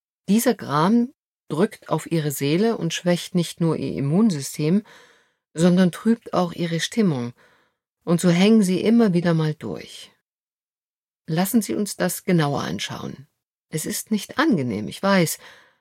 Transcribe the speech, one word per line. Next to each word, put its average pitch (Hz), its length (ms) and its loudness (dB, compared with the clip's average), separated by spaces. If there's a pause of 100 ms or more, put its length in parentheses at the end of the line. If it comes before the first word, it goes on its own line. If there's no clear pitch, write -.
(300)
Dieser 233 240 4
Gram 196 600 2 (360)
drückt 175 400 -2
auf 160 220 -4
ihre 151 200 0
Seele 170 460 0
und 165 160 -4
schwächt - 420 -2
nicht 175 260 -2
nur 165 160 0
ihr 135 160 -6
Immunsystem, 156 920 0 (720)
sondern 180 380 4
trübt - 420 -2
auch 175 200 -2
ihre 165 260 -4
Stimmung, 147 540 -2 (720)
und 170 180 0
so 180 80 4
hängen 202 340 4
sie 180 180 0
immer 226 320 4
wieder 170 200 2
mal 156 200 0
durch. - 580 -12 (1160)
Lassen 185 340 0
Sie 226 140 -4
uns 208 200 -4
das - 300 -4
genauer 143 380 0
anschauen. 107 640 -8 (440)
Es 156 160 -6
ist - 260 -8
nicht - 260 -4
angenehm, 131 520 0
ich - 120 -12
weiß, 190 360 2 (440)